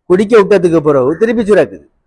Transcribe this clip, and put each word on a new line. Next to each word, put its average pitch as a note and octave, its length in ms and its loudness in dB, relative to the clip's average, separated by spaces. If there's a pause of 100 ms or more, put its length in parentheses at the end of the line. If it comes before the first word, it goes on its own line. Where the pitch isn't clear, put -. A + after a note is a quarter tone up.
குடிக்க G#3 340 2
விட்டதுக்கு F3+ 420 2
பிறகு C#3+ 380 -2
திருப்பி A3+ 240 -2
சுரக்குது. D#3 420 -2 (220)